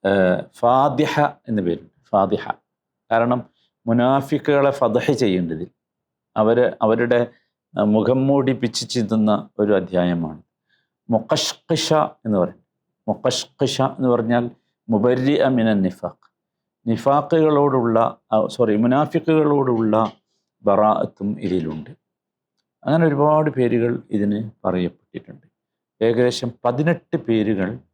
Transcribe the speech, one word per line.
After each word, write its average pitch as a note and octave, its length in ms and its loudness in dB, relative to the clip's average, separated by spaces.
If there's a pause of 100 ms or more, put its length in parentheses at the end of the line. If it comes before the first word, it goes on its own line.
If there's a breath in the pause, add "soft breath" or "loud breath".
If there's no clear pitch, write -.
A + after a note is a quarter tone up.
ഏഹ്, F#2+ 480 0
ഫാദിഹ C3+ 640 0 (280)
എന്ന് G#2+ 140 -2
പേരുണ്ട്. F2 300 -6 (180)
ഫാദിഹ. G2 400 0 (600)
കാരണം A#2+ 320 0 (440)
മുനാഫിക്കുകളെ C3+ 840 2
ഫദഹ് A#2+ 420 0
ചെയ്യേണ്ടതിൽ F2+ 540 -2 (680)
അവര്, A#2 360 2 (100)
അവരുടെ, A#2+ 380 2 (580 soft breath)
ഏഹ്, G#2+ 80 0
മുഖം A2+ 420 2
മൂടി C3+ 260 2
പിച്ച് A#2 360 -6
ചിന്തുന്ന G#2+ 600 -2 (100)
ഒരു G#2 160 2
അധ്യായമാണ്. F2 680 -2 (680)
മുഖഷ്കിഷ - 840 -2
എന്ന് A#2 440 -2
പറയും. F2 260 -2 (440)
മുഖഷ്കിഷ - 760 -4
എന്ന് C3 280 -2
പറഞ്ഞാൽ A#2+ 400 0 (400)
മുബരിഅ B2+ 580 2
മിനൻ A2+ 340 2
നിഫാഖ്. - 480 -6 (580)
നിഫാഖുകളോടുള്ള, C#3 1300 2 (160)
ആ, A2 140 2
സോറി, G#2+ 280 0
മുനാഫിക്കുകളോടുള്ള B2+ 1400 0 (520)
ബറാഅത്തും G2+ 800 0
ഇതിലുണ്ട്. D#2+ 480 -4 (920)
അങ്ങനെ E3 240 2
ഒരുപാട് D3+ 420 2
പേരുകൾ A#2+ 640 0
ഇതിന് G#2 400 -2 (140)
പറയപ്പെട്ടിട്ടുണ്ട്. - 840 -6 (540)
ഏകദേശം B2 500 0 (140)
പതിനെട്ട് D3+ 520 -2
പേരുകൾ G#2+ 600 -2 (140)